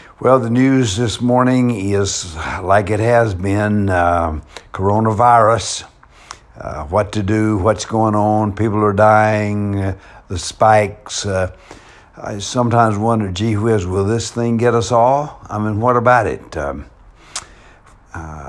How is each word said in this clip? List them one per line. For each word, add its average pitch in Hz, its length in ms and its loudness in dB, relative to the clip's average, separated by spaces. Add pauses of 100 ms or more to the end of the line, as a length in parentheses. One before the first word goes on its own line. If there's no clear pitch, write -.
(200)
Well, 127 200 4
the 117 80 -4
news 127 480 2
this 117 240 -2
morning 123 500 2
is 98 640 -2 (280)
like 95 260 2
it 107 120 0
has 117 340 2
been: 101 560 0
uh, 85 500 0 (320)
coronavirus. 110 1120 2 (680)
Uh, - 300 -12
what 101 280 -2
to 107 100 -2
do, 107 340 0
what's 101 300 0
going 110 280 0
on, 107 400 0
people 107 300 -2
are 104 80 2
dying, 104 880 2
uh, 95 160 -4 (320)
the 92 100 -8
spikes. - 880 0
Uh, 95 260 -4 (640)
I 107 260 -10
sometimes 117 580 0
wonder, 110 340 0
gee 107 240 -2
whiz, 107 300 0
will 95 180 -2
this 113 260 -2
thing 117 280 -2
get 120 160 2
us 117 180 0
all? 135 560 2
I 107 100 -6
mean, 104 220 -4
what 123 160 2
about 120 300 2
it? - 300 -8
Um, 71 300 -8 (1300)
uh, 76 340 -12